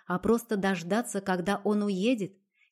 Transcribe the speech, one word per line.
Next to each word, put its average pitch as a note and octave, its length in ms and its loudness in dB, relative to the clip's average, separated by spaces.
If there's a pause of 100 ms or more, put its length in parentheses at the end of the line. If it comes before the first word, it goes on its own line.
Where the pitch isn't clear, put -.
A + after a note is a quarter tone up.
а F3+ 120 -2
просто A3 400 0
дождаться, F#3+ 640 0
когда G3 420 -2
он G#3 180 2
уедет. G#3 540 0 (360)